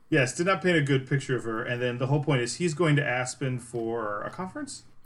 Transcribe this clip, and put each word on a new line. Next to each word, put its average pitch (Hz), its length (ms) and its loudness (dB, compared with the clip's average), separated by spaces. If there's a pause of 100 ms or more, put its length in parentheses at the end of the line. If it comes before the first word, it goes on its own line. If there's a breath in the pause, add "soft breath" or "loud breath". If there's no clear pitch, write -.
Yes, 139 280 2
did 170 100 2
not 185 160 2
paint 180 140 4
a 151 40 6
good 135 280 2
picture 135 260 0
of 113 80 -4
her. 113 180 -2
And 123 200 -2
then 123 180 0
the 127 80 0
whole 143 160 2
point 135 180 2
is 120 140 -2
he's 175 180 0
going 151 220 4
to 143 100 2
Aspen 123 540 -2
for 113 640 -4
a - 80 -6
conference? 226 520 -10 (220)